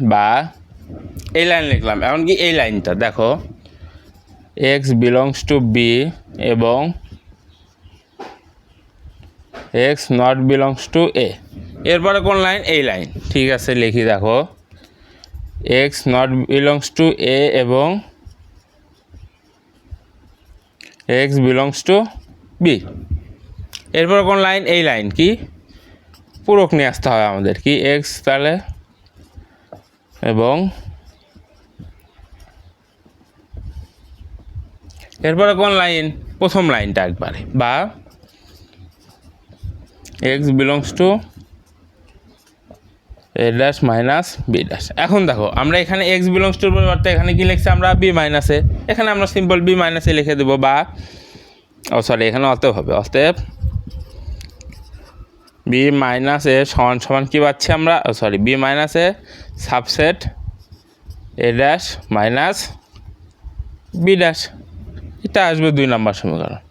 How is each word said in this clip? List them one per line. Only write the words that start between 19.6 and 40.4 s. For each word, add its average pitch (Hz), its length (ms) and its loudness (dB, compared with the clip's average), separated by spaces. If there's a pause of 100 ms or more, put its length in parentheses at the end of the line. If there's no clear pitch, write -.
X 139 40 0 (180)
belongs 135 400 0
to 190 100 6 (680)
B। 175 40 6 (1300)
এরপর 180 200 2 (100)
কোন 196 160 2
লাইন? 190 160 0 (140)
এই 175 140 2
লাইন। 110 180 -2 (100)
কি 170 120 6 (1160)
পূরক 202 320 4
নিয়ে 139 140 2
আসতে - 200 -4
হবে 110 200 2
আমাদের, 98 320 -2
কি 143 100 2 (200)
এক্স 147 160 -4 (160)
তাহলে, 139 280 0 (1800)
এবং 113 240 2 (4000)
এরপরে 190 240 2 (100)
কোন 202 100 2 (100)
লাইন? 170 240 0 (340)
প্রথম 190 240 2 (120)
লাইনটা 101 320 -2
একবারে, - 320 -8 (220)
বা 120 120 0 (2750)
X 139 40 -2 (180)